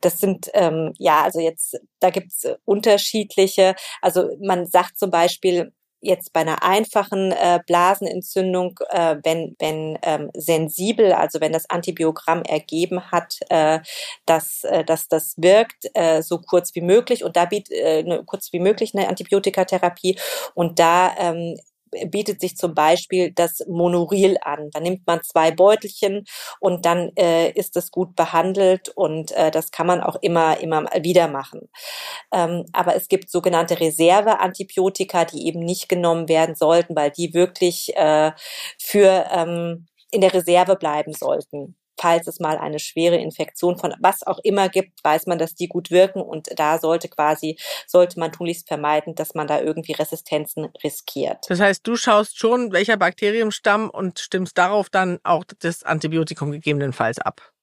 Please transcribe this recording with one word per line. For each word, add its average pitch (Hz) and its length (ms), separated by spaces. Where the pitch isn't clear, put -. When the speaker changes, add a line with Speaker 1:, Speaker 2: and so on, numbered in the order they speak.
Speaker 1:
das 175 180
sind, - 360
ähm, 160 440
ja, 156 240
also 165 180
jetzt, 165 400
da 185 100
gibt's, - 340
äh, 131 200
unterschiedliche. 202 1080
Also 180 260
man 185 260
sagt 180 320
zum 190 120
Beispiel 175 640
jetzt 180 300
bei - 80
einer 160 220
einfachen, 196 720
äh, 175 340
Blasenentzündung, 180 1120
äh, 165 340
wenn, 165 340
wenn, 156 440
ähm, 151 340
sensibel, 180 760
also 156 280
wenn 160 120
das 160 180
Antibiogramm 170 720
ergeben 170 680
hat, 175 280
äh, 160 320
dass, - 380
äh, 180 200
dass 165 240
das - 300
wirkt, 196 560
äh, 160 280
so 170 160
kurz 175 360
wie 165 80
möglich 233 420
und 175 120
da 175 100
biet-, 196 260
äh, 156 300
ne, 170 220
kurz - 280
wie 175 80
möglich 214 340
eine 196 140
Antibiotikatherapie 185 1120
und 170 240
da, 175 400
ähm, 170 380
bietet 202 300
sich 185 160
zum 170 180
Beispiel 175 580
das - 360
Monoril 175 720
an. 151 300
Da 151 80
nimmt 180 260
man 170 160
zwei 160 300
Beutelchen 202 720
und 180 240
dann, 175 320
äh, 165 360
ist - 240
es 175 140
gut 180 260
behandelt 185 720
und, 160 420
äh, 160 200
das 160 180
kann 165 160
man 180 160
auch - 140
immer, 165 440
immer 160 240
wieder 170 280
machen. 139 400
Ähm, 175 400
aber 175 240
es 190 120
gibt - 220
sogenannte 170 500
Reserveantibiotika, 185 1400
die 160 220
eben 165 140
nicht 175 280
genommen 170 400
werden 160 280
sollten, 165 400
weil 147 160
die 165 220
wirklich, 180 600
äh, 156 360
für, 190 540
ähm, 170 540
in 220 100
der 190 140
Reserve 180 420
bleiben 151 360
sollten. 147 640
Falls 170 280
es - 140
mal 156 180
eine 151 200
schwere 170 380
Infektion 170 600
von 160 220
was - 260
auch - 180
immer 196 240
gibt, - 340
weiß 156 240
man, 175 120
dass 165 160
die 175 120
gut 175 240
wirken 190 300
und - 280
da 156 200
sollte 160 300
quasi, 156 480
sollte 180 340
man 165 120
tunlichst 170 360
vermeiden, 151 460
dass - 200
man 151 120
da 147 160
irgendwie 156 300
Resistenzen 156 760
riskiert. - 640
Speaker 2:
Das 180 100
heißt, 196 280
du 233 100
schaust 208 420
schon, 233 340
welcher 202 260
Bakterienstamm 208 880
und 185 300
stimmst - 400
darauf 196 320
dann 185 340
auch 170 200
das 165 240
Antibiotikum 156 680
gegebenenfalls 143 640
ab? - 320